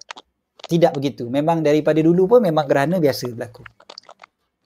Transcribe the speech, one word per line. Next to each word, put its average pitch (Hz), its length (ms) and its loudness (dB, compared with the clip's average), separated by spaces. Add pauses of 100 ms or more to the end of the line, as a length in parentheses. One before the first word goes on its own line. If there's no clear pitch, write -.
(680)
tidak 165 260 2
begitu. 139 340 -6
Memang 156 380 -2
daripada 151 340 2
dulu 175 300 2
pun 240 120 4
memang 156 280 0
gerhana 147 320 0
biasa 127 320 -2
berlaku. 117 320 -14 (1000)